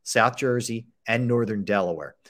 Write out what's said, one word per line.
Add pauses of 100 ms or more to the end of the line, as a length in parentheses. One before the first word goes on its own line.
South
Jersey, (200)
and
northern
Delaware. (140)